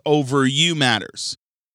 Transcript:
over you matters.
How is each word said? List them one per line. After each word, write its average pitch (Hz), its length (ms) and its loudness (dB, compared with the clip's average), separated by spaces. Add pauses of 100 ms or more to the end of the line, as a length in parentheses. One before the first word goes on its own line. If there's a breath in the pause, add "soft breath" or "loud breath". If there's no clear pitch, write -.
over 139 400 2
you 156 300 0
matters. 123 600 -2 (400)